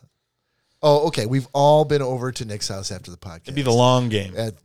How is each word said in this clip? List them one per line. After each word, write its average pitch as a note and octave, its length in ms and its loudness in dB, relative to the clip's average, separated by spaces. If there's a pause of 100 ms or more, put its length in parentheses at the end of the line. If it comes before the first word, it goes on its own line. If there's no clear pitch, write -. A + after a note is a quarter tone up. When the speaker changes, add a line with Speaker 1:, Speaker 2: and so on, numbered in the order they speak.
(840)
Speaker 1:
Oh, D3 240 4
okay. C3 180 -4
We've C3 280 -2
all D3 300 4
been C#3+ 200 0
over B2+ 280 -4
to A#2+ 140 -10
Nick's G#2 220 -8
house G2 240 -8
after F#2 180 -12
the F2 80 -16
podcast. E2+ 260 -18
Speaker 2:
It'd C3+ 120 -12
be C#3+ 80 -2
the B2+ 80 2
long B2 380 4
game. F#2+ 280 -4
Speaker 1:
At A2 160 -6 (120)